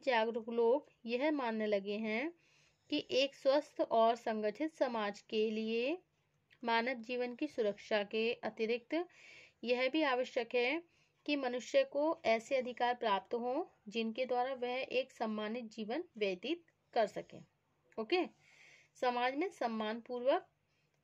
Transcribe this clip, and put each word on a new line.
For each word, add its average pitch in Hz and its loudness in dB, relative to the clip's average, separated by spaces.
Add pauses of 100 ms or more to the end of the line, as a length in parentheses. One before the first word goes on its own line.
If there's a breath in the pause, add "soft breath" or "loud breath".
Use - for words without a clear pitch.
जागरूक 226 0
लोग 233 2 (140)
यह 247 0
मानने 226 0
लगे 202 0 (100)
हैं 233 -2 (580 soft breath)
कि - 0 (160)
एक 277 0
स्वस्थ 285 0
और 233 4
संगठित 220 -2
समाज 220 0 (100)
के 220 2
लिए 226 -2 (680)
मानव 233 0
जीवन 247 -4
की 294 -4
सुरक्षा 208 0 (100)
के 226 0 (120)
अतिरिक्त 233 -2 (600 loud breath)
यह 247 2
भी 302 2 (140)
आवश्यक 247 -2
है 254 2 (440 soft breath)
कि 294 2
मनुष्य 254 2
को 277 -2 (240)
ऐसे 226 2
अधिकार 247 0
प्राप्त 220 0
हों 247 -2 (260)
जिनके 226 -2
द्वारा 247 0
वह 247 -4 (120)
एक 262 -2
सम्मानित 214 -4
जीवन 226 -6 (160)
व्यतीत 208 -2 (300)
कर 226 4
सके। - -12 (600)
ओके, 233 0 (840 loud breath)
समाज 247 0
में 339 0
सम्मानपूर्वक 240 -2 (580)